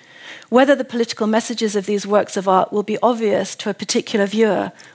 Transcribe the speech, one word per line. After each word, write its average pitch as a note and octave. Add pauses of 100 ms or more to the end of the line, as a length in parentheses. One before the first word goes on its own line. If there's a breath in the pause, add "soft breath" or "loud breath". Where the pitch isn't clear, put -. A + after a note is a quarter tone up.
(480 loud breath)
Whether C4+
the B3
political A3+
messages A3
of G3
these G3+
works G3+
of F#3+
art F#3
will G#3
be G#3+
obvious A3
to -
a G3
particular G3+
viewer G3+ (240 loud breath)